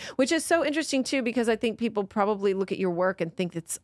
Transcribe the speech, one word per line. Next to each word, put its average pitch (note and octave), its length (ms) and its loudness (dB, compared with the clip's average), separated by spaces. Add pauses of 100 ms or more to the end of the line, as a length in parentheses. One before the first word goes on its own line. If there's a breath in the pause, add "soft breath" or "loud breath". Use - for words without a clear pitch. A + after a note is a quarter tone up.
(160 loud breath)
which C4+ 160 2
is E4 120 2
so E4+ 200 4
interesting C#4+ 400 0
too, C4+ 180 0
because A#3 260 0
I A3+ 80 4
think A3 220 -2
people A3 260 -2
probably G3 500 0
look F#3+ 180 -2
at - 60 -2
your F#3 120 0
work F3+ 300 0
and E3 140 -4
think F3 220 -4
it's - 280 -8